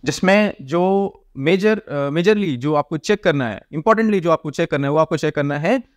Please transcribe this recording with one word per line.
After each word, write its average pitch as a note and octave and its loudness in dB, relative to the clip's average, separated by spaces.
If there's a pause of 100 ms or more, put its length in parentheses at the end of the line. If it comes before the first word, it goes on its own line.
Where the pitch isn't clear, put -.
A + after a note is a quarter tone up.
जिसमें G#3 2
जो F3+ 0 (240)
मेजर, F#3+ 0
अ, C#3+ -6
मेजरली F3 0
जो C#3+ -2
आपको D3 -2
चेक G#3 -2
करना C#3 0
है, G2+ -10 (100)
इंपॉर्टेंटली G#3+ 2
जो E3 0
आपको D#3 0
चेक E3 -2
करना C#3 0
है, C#3 0
वो D3 2
आपको D#3+ 2
चेक D3+ -2
करना C#3+ -2
है G#3+ 0 (140)